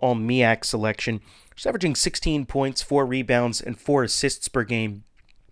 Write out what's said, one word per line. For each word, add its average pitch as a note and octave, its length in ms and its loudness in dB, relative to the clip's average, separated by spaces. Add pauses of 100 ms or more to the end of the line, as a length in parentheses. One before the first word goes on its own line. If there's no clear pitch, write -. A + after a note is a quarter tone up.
All B2+ 140 2
meac A2+ 500 2
selection. A2 560 -2 (340)
She's - 120 -6
averaging F3+ 280 0
sixteen D3+ 520 -2
points, C3+ 340 -2
four C#3 240 2
rebounds, B2 560 0
and A#2+ 180 -8
four C#3+ 240 2
assists - 460 -2
per B2 160 0
game. G#2+ 400 -4 (480)